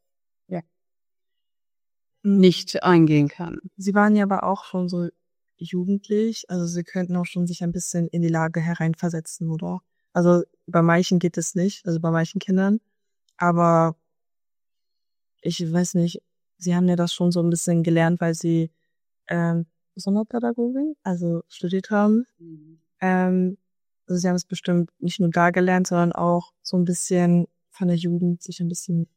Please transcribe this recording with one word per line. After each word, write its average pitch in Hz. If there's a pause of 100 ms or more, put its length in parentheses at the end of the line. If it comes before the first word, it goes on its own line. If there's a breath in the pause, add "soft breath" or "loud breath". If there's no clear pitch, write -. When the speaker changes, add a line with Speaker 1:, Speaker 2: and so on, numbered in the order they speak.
(480)
Speaker 1:
ja, 175 (1600)
nicht 185
eingehen 156
kann. - (160)
Speaker 2:
Sie 190
waren 208
ja 202
aber 196
auch 196
schon 180
so 175 (480)
jugendlich, 196
also 175
Sie 170
könnten 180
auch 175
schon 175
sich 175
ein 170
bisschen 170
in 170
die 170
Lage 165
hereinversetzen, 165
oder? 175 (320)
Also 175 (240)
bei 170
manchen 170
geht 170
es -
nicht, 185
also 165
bei 165
manchen 165
Kindern. 196 (560)
Aber 170 (1400)
ich 170 (120)
weiß 175
nicht, 170 (340)
Sie 175
haben 180
ja 175
das 170
schon 175
so 175
ein 170
bisschen 170
gelernt, 165
weil 170
Sie, 165 (560)
ähm, 170 (280)
Sonderpädagogin, 240
also 175
studiert 185
haben. 214 (140)
Speaker 1:
Mhm. 160 (200)
Speaker 2:
Ähm, 185 (480)
also 180
Sie 185
haben 180
es 180
bestimmt 175 (100)
nicht 175
nur 170
da 175
gelernt, 180
sondern 175
auch 175 (100)
so -
ein 180
bisschen 175 (240)
von 185
der 175
Jugend 175
sich -
ein 170
bisschen 170